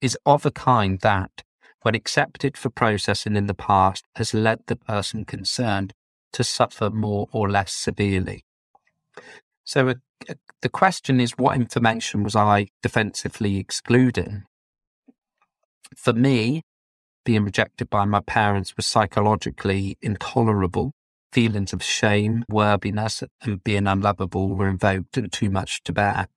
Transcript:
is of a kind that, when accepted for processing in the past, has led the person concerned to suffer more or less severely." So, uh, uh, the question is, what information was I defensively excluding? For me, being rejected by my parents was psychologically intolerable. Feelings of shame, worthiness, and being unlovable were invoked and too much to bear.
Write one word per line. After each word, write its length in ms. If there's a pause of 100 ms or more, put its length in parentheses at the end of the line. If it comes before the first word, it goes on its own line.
is 240
of 200
a 60
kind 500
that, 400 (400)
when 140
accepted 600
for 140
processing 680
in 120
the 80
past, 500 (120)
has 160
led 340
the 80
person 500
concerned 680 (400)
to 100
suffer 480
more 400
or 180
less 240
severely." 720 (1200)
So, 240
uh, 60 (360)
uh, 60 (260)
the 80
question 500
is, 120
what 240
information 680
was 140
I 320 (160)
defensively 760
excluding? 840 (1500)
For 180
me, 480 (640)
being 200
rejected 440
by 160
my 140
parents 580
was 80
psychologically 1160
intolerable. 880 (400)
Feelings 420
of 100
shame, 680
worthiness, 720 (220)
and 200
being 220
unlovable 720
were 120
invoked 480
and 160
too 200
much 320
to 100
bear. 440